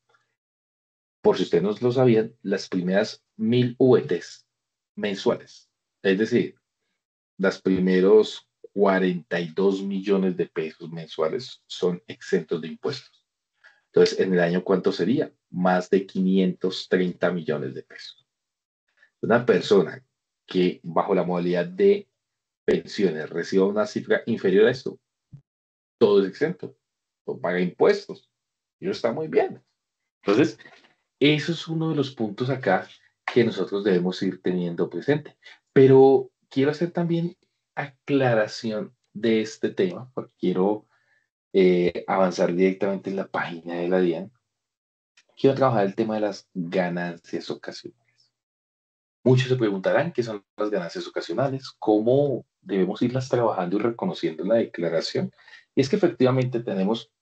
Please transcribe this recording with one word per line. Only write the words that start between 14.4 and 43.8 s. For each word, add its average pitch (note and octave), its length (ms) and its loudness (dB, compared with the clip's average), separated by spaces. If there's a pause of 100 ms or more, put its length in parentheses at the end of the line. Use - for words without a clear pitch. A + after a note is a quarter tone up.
año F2 220 0
cuánto F#2 300 0
sería? F#2+ 400 -2 (180)
Más F2+ 400 0
de G2 160 2
quinientos F#2 800 0
treinta F2+ 420 0
millones D2+ 440 -6
de - 80 -14
pesos. - 440 -20 (960)
Una A#2+ 240 2
persona - 580 2 (440)
que F2+ 360 0
bajo F#2+ 320 -2
la F2+ 100 2
modalidad F2 420 -2
de G2 420 2 (560)
pensiones D#2 640 -2
reciba F#2 380 0
una G#2 200 -2
cifra - 400 -2
inferior G2+ 400 4
a B2 40 4
esto, - 280 -6 (1000)
todo G2+ 240 6
es F#2+ 60 -2
exento, - 500 -6 (480)
no - 120 -10
paga F2+ 220 -2
impuestos, D3 680 0 (480)
y - 60 -14
eso G3 80 -4
está - 200 -2
muy C4 160 -8
bien. G4 340 -2 (600)
Entonces, G#2+ 360 2 (600)
eso D3+ 340 2
es - 160 -8
uno D#3+ 220 -2
de D3+ 60 -2
los C3+ 180 -2
puntos A2+ 340 -4
acá A2 400 -2 (440)
que A#2+ 120 4
nosotros G2 400 -2
debemos F2+ 380 0
ir F#2+ 180 -4
teniendo F2 480 -2
presente. C#3 480 -4 (360)
Pero C3+ 580 6 (180)
quiero C3+ 220 0
hacer E3+ 220 -4
también E3+ 440 -2 (380)
aclaración A#2 1200 -2 (180)
de A2 280 0
este - 300 -4
tema, F#2 440 -4
porque - 240 -10
quiero, F#2+ 480 0 (680)
eh, F2+ 540 4
avanzar F#2 480 0
directamente F#2+ 560 0
en F#2+ 60 -6
la F#2+ 120 -6
página E2+ 460 -8
de F2 140 -4